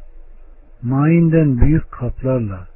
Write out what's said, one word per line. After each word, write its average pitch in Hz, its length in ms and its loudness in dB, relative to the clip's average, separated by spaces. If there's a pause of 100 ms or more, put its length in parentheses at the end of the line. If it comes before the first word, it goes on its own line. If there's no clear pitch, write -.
(800)
Mayinden 151 800 2
büyük 151 300 2
kaplarla, 117 840 -6